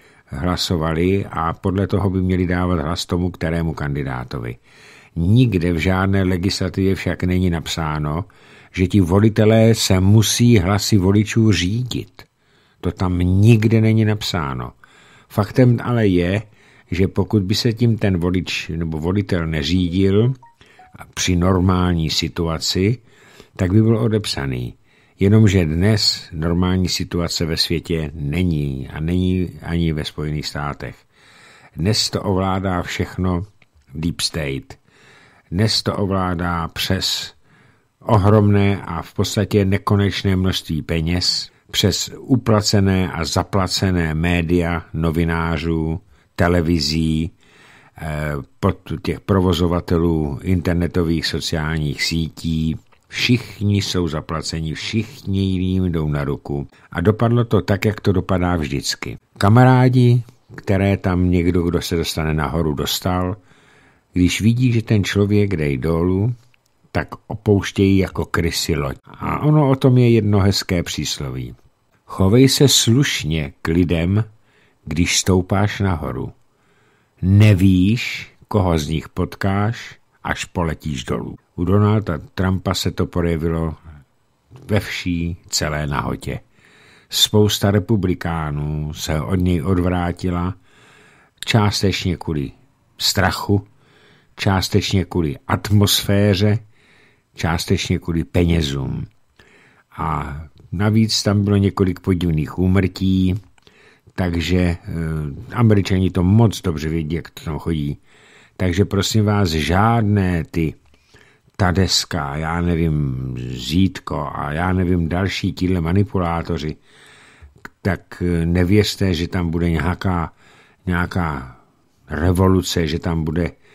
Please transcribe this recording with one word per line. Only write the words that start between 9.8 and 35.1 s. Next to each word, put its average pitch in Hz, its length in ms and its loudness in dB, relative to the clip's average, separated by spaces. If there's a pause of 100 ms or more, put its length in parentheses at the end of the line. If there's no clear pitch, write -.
musí 110 580 6
hlasy 98 400 2
voličů 104 540 4
řídit. 92 680 -4 (580)
To 87 120 -4
tam 90 260 -2
nikde 107 600 6
není 110 240 4
napsáno. 71 680 -4 (560)
Faktem 120 540 2
ale 117 240 0
je, 92 360 2 (480)
že 90 180 0
pokud 101 340 0
by 98 120 0
se 117 180 0
tím 110 260 2
ten 95 200 0
volič 90 580 -4
nebo 80 220 -4
volitel 90 480 -2
neřídil 92 840 2 (840)
při 92 220 0
normální 90 760 2
situaci, 85 880 -4 (580)
tak - 160 -2
by 110 100 4
byl 113 160 2
odepsaný. 69 760 -4 (460)
Jenomže 98 440 4
dnes 90 680 0
normální 87 560 0
situace 85 580 -4
ve 80 100 -4
světě 80 580 -4
není 73 760 -2
a 76 120 -10
není 90 500 0 (120)
ani 85 300 0
ve 76 120 -4
Spojených 76 420 -6
státech. 73 500 -8 (800)
Dnes 101 340 -2
to 101 120 -4
ovládá 95 600 -2
všechno 90 640 -4 (480)
Deep 78 260 -6
State. 67 580 -8 (720)